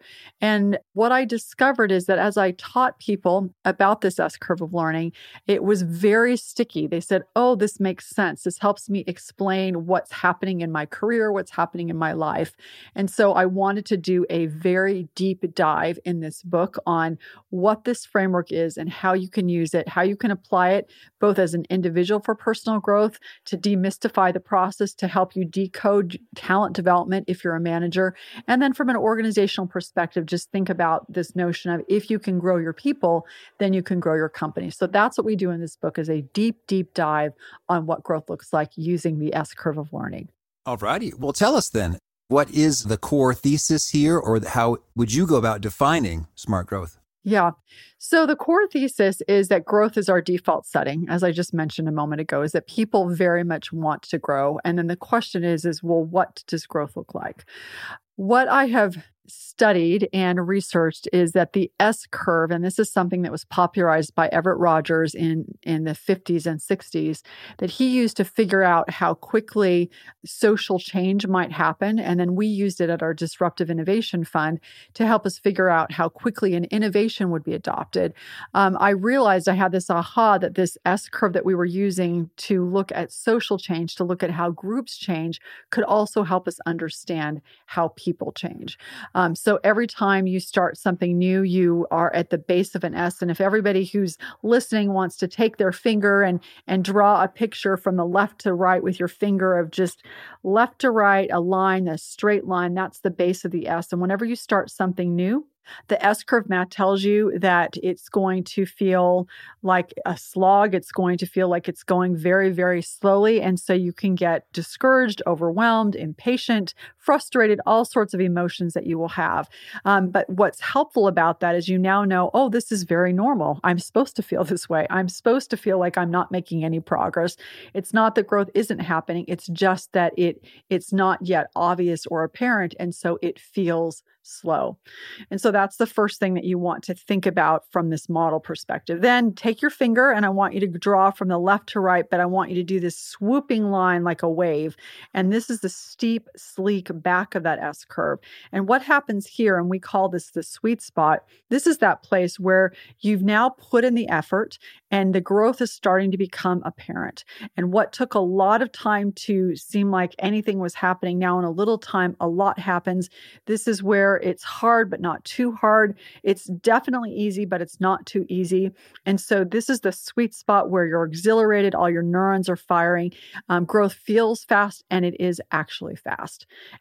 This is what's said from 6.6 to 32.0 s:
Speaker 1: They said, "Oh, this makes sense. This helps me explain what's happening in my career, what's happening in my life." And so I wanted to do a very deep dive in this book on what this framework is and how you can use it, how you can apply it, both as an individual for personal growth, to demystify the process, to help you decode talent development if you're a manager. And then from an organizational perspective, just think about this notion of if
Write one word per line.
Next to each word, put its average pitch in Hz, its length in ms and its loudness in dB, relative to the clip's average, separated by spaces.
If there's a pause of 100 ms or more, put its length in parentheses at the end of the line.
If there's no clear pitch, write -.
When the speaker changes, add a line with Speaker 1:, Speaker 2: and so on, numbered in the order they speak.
Speaker 1:
They 170 140 -4
said, 185 240 0 (120)
"Oh, 247 200 4
this 208 240 -2
makes 190 280 -4
sense. 170 360 -4
This - 160 -6
helps 202 320 -2
me 196 160 -2
explain 190 800 -4
what's 180 240 0
happening 180 500 -2
in 165 100 -6
my 151 140 -4
career, 220 460 -2
what's 190 180 -4
happening 170 400 -4
in 160 80 -4
my 160 160 -2
life." 160 420 -4 (380)
And 196 160 -4
so 202 240 2
I 185 140 0
wanted 196 400 -4
to 208 100 -2
do 180 320 0
a 165 160 -2
very 180 680 -2
deep 190 400 -4
dive 165 500 0
in 175 140 -4
this 156 240 -12
book 175 420 -2
on 165 320 -2 (320)
what 208 360 0
this 240 200 -4
framework 185 460 0
is 165 260 -2
and 160 100 -8
how 185 260 -2
you 185 140 -2
can 180 220 -2
use 170 240 0
it, 160 160 -2
how 180 140 2
you 202 120 0
can 214 140 -2
apply 185 440 0
it, - 180 -2 (280)
both 202 200 4
as 175 160 2
an 170 160 -4
individual 180 480 0
for 220 160 -4
personal 220 440 -4
growth, 208 380 2 (280)
to 190 120 -6
demystify 196 540 -2
the 185 280 2
process, 196 540 -2
to - 140 -4
help 185 280 -2
you 190 100 -2
decode 190 720 -2 (160)
talent 196 400 0
development 180 520 2
if 180 160 -4
you're 170 120 -2
a 165 40 -2
manager. 175 540 -2 (320)
And 254 160 2
then 277 120 2
from 254 160 -2
an 240 80 0
organizational 214 720 0
perspective, 175 600 -4
just - 240 -6
think 190 180 -2
about 165 420 0
this - 240 -6
notion 175 360 -2
of 170 160 -2
if 208 240 0